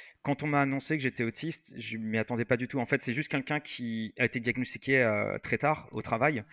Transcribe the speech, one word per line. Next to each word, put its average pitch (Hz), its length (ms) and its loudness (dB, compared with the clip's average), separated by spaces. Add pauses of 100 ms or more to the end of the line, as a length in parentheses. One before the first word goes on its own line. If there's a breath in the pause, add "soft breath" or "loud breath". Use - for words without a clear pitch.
(220 loud breath)
quand 143 200 -2
on 147 40 -2
m'a 143 140 4
annoncé 139 360 2
que 143 60 -4
j'étais 123 220 0
autiste, - 520 -4
je 113 200 -8
m'y 110 220 -2
attendais 117 260 0
pas 123 120 4
du 120 120 -2
tout. 143 100 -4
En 120 80 0
fait, 139 160 2
c'est 120 120 -2
juste 147 160 -2
quelqu'un 147 300 -2
qui 113 580 -4
a 123 60 4
été 120 160 0
diagnostiqué, 123 640 0
euh, 104 360 2
très - 200 -2
tard 156 340 0
au 107 100 -4
travail. 123 500 2